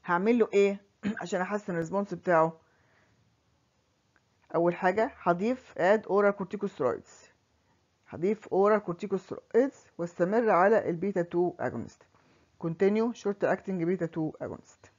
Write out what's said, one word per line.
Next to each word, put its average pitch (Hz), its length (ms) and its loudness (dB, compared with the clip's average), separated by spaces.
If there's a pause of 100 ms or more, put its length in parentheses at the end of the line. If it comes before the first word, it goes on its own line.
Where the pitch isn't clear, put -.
هعمل 190 340 0
له 214 140 2
ايه 202 280 2 (240)
<clears throat> 208 180 -4
عشان 180 180 -4
احسن 202 320 -6
الريسبونس 175 420 -4
بتاعه؟ 165 460 2 (1900)
اول 170 200 2
حاجه 196 360 0 (120)
هضيف 196 560 -2
اد 202 280 2
اورال 202 260 2
كورتيكوسترويدز، - 960 -6 (800)
هضيف 185 380 -4
oral 202 320 4
corticosteroids 202 960 -2 (220)
واستمر 190 520 0
على 190 400 4
البيتا 180 300 -2
اتنين 175 400 0
agonist. 120 420 -8 (640)
Continue 202 500 0
short 202 300 -4
acting 180 400 -2
beta 175 220 -2
two 160 400 -6
agonist. - 520 -16